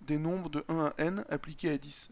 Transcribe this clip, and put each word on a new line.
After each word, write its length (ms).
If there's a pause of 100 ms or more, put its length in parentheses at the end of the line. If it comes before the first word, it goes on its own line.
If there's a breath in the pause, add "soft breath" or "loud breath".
des 160
nombres 320
de 200
un 180
à 100
n 320
appliqués 400
à 80
dix. 340